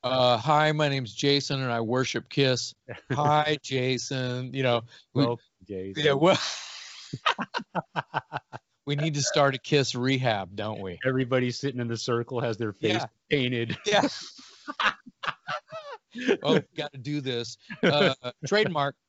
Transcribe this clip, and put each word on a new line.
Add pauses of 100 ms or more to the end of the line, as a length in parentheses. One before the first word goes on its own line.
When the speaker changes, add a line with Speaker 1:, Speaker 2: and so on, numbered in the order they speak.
Speaker 1:
Uh,
"Hi,
my
name's
Jason
and
I
worship
Kiss." (180)
Speaker 2:
<laughs>
Speaker 1:
"Hi,
Jason."
You
know, (300)
we,
Speaker 2:
Well, (300)
Jason.
Speaker 1:
yeah,
well, (1120)
<laughs>
we
need
to
start
a
Kiss
rehab,
don't
we?
Speaker 2:
Everybody
sitting
in
the
circle
has
their
face
Speaker 1:
Yeah. (220)
Speaker 2:
painted.
Speaker 1:
Yeah.
<laughs> (2250)
Oh,
we (160)
gotta
do
this. (260)
Uh, (340)
trademark. (120)